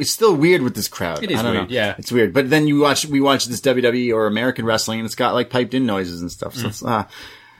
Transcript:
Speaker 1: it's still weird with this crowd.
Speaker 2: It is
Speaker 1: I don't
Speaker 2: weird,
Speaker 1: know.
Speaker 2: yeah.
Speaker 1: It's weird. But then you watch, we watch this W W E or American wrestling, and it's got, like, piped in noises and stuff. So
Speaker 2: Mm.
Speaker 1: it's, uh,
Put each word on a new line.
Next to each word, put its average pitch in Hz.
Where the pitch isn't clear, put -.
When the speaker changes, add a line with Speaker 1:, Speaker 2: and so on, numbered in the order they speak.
Speaker 1:
it's 139
still 214
weird 160
with 123
this 104
crowd. 82
Speaker 2:
It 202
is 139
Speaker 1:
I 110
don't 120
Speaker 2:
weird, 98
Speaker 1:
know. 123
Speaker 2:
yeah. 104
Speaker 1:
It's -
weird. 110
But 131
then 151
you 143
watch, 143
we 143
watch 139
this 123
W 127
W 120
E 120
or 110
American 113
wrestling, 113
and 113
it's 110
got, 117
like, 120
piped 123
in 131
noises 95
and 87
stuff. -
So 127
Speaker 2:
Mm. 107
Speaker 1:
it's, 107
uh, 113